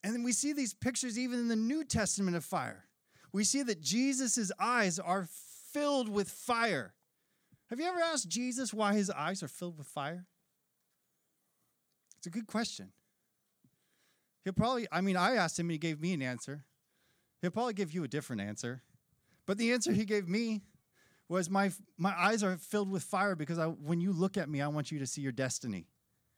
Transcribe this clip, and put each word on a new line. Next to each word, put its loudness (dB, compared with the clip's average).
And -2
then -2
we 2
see 0
these -2
pictures -2
even 0
in 0
the 2
New 2
Testament 2
of -2
fire. -4
We 2
see 2
that -2
Jesus' 2
eyes 2
are 0
filled 2
with 2
fire. 0
Have -4
you 0
ever 0
asked 0
Jesus -2
why 2
his 2
eyes -4
are -6
filled -10
with -14
fire? -6
It's -12
a -8
good -6
question. -4
He'll -4
probably, 2
I 2
mean, 2
I 4
asked 2
him 0
and 0
he 0
gave -2
me 0
an 0
answer. -6
He'll 0
probably 0
give -4
you -2
a -2
different -4
answer. -6
But 0
the 2
answer 2
he 2
gave 0
me 0
was, 0
"My, 2
my 2
eyes 4
are 2
filled 0
with -2
fire 2
because -2
I, 2
when 0
you 2
look 2
at 0
me, 0
I 2
want -2
you -4
to -2
see -6
your 0
destiny." -2